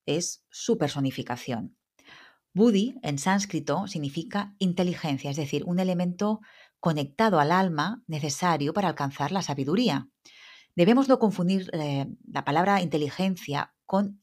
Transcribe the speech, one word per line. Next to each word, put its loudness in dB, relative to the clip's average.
es -4
su -2
personificación. -4
Buddhi 4
en -2
sánscrito -2
significa -6
inteligencia, -2
es -4
decir, -4
un 0
elemento 0
conectado 2
al 4
alma 0
necesario -2
para 0
alcanzar -4
la -2
sabiduría. 0
Debemos 6
no 6
confundir, 0
eh, -2
la -6
palabra 4
inteligencia -2
con -2